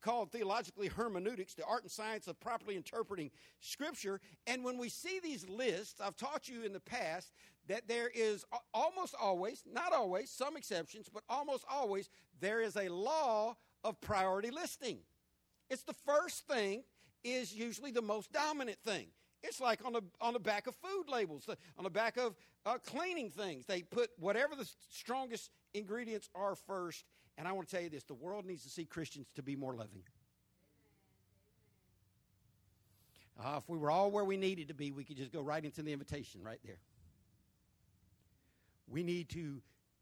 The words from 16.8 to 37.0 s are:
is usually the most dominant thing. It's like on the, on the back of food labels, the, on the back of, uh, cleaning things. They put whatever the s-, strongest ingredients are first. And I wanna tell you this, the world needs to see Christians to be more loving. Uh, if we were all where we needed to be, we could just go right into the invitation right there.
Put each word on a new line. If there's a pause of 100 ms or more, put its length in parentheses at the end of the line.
is
usually
the
most
dominant
thing. (360)
It's
like
on
the, (180)
on
the
back
of
food
labels,
the, (200)
on
the
back
of, (300)
uh,
cleaning
things.
They
put (100)
whatever
the
s-, (140)
strongest (220)
ingredients
are
first. (320)
And
I
wanna
tell
you
this,
the
world
needs
to
see
Christians
to
be
more
loving. (3250)
Uh,
if
we
were
all
where
we
needed
to
be,
we
could
just
go
right
into
the
invitation
right
there. (2000)